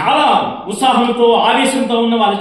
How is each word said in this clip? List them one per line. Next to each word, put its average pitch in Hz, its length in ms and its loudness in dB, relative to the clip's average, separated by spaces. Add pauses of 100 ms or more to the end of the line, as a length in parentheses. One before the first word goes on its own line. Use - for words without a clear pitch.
చాలా 285 260 2 (420)
ఉత్సాహంతో, 233 640 0
ఆవేశంతో 233 680 0
ఉన్న 233 160 0
వాళ్ళు 202 260 0